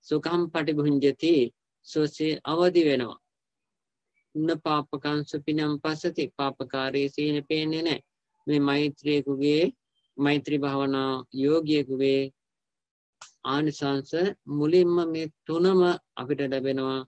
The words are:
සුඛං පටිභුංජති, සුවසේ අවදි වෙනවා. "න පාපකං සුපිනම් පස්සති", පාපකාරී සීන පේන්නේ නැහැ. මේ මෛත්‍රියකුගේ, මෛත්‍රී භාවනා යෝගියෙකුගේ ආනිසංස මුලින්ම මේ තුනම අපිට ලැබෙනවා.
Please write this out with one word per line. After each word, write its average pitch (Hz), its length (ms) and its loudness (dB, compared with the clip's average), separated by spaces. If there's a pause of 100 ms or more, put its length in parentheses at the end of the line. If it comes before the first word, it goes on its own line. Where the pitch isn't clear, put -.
සුඛං 160 400 0
පටිභුංජති, 147 880 2 (540)
සුවසේ 156 440 -2 (100)
අවදි 170 400 2
වෙනවා. 123 360 0 (1160)
"න 156 140 -2 (100)
පාපකං 147 640 -2
සුපිනම් 151 540 -2
පස්සති", 156 520 -4
පාපකාරී 135 800 -4
සීන 147 360 -2
පේන්නේ 156 380 -2
නැහැ. 156 200 -2 (440)
මේ 147 140 2
මෛත්‍රියකුගේ, 143 1040 0 (520)
මෛත්‍රී 143 440 0
භාවනා 135 520 -2 (200)
යෝගියෙකුගේ 135 920 0 (1200)
ආනිසංස 139 680 -2 (360)
මුලින්ම 170 480 4 (120)
මේ 160 200 -4 (140)
තුනම 180 400 2 (320)
අපිට 135 300 -6
ලැබෙනවා. 135 640 -2